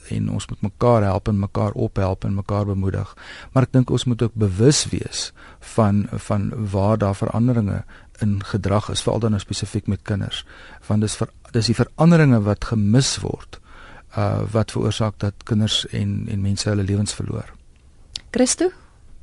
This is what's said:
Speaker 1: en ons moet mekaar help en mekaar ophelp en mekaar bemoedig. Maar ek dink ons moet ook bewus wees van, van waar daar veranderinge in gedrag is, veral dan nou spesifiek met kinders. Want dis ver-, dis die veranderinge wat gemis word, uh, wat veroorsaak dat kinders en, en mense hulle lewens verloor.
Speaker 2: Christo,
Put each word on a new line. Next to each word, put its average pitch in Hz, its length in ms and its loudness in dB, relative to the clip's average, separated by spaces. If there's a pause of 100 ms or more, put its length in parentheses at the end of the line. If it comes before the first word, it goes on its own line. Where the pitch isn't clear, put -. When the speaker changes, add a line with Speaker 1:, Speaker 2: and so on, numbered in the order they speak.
Speaker 1:
en - 220 -2
ons 107 180 -6
moet - 140 -12
mekaar 113 400 2
help 101 260 0
en 104 100 2
mekaar 104 340 -2
ophelp 98 520 -2
en 104 100 -2
mekaar 101 320 -2
bemoedig. 95 500 -2 (360)
Maar 131 100 4
ek 123 100 0
dink 127 180 4
ons - 140 0
moet 120 180 -2
ook 113 120 -2
bewus 107 560 4
wees - 420 -6 (280)
van, 101 500 2
van 104 600 -4
waar 101 280 2
daar 101 160 0
veranderinge 110 720 0 (340)
in 101 260 0
gedrag 101 460 -2
is, 95 120 -4
veral 107 180 0
dan 110 100 2
nou 101 100 0
spesifiek - 460 -6
met 101 160 -2
kinders. - 420 -6 (420)
Want 107 140 2
dis 107 140 0
ver-, - 160 -6 (220)
dis 113 140 0
die 117 80 2
veranderinge 151 680 6
wat 101 220 0
gemis 110 540 2
word, - 420 -8 (560)
uh, 104 340 0
wat 107 200 0
veroorsaak 110 480 -2
dat 101 160 -2 (100)
kinders 107 420 0
en, 104 420 -4
en 104 120 -4
mense 101 280 -2
hulle 104 140 0
lewens 101 320 0
verloor. - 380 -8 (800)
Speaker 2:
Christo, 285 400 2 (520)